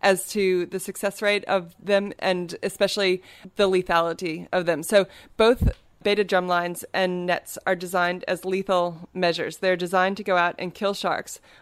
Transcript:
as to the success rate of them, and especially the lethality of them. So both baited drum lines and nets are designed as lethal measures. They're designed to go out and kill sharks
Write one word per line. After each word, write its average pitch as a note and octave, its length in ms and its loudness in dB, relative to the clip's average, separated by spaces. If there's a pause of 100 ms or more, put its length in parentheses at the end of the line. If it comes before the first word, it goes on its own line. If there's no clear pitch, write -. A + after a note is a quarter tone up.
as F#3+ 280 2
to F#3 380 0
the F#3+ 120 -8
success G3 420 -6
rate G#3 240 0
of F3 380 -2
them, G3+ 360 0
and F3+ 440 -2
especially F#3+ 580 0 (360)
the G3+ 120 4
lethality E3+ 840 0
of F3+ 120 0
them. D#3+ 180 0
So G3 240 4 (280)
both A#3 360 4 (300)
baited G3+ 260 2
drum F3+ 200 2
lines F3 460 -2
and F3+ 320 0
nets - 400 -2
are F#3+ 100 2
designed F3+ 520 -2
as F3+ 180 -4
lethal F3+ 680 -2
measures. E3+ 440 0
They're F#3 180 2
designed F#3 420 0
to G#3 60 -8
go F#3+ 140 0
out F3 200 0
and F3+ 160 -8
kill G3+ 200 -2
sharks - 480 -6 (200)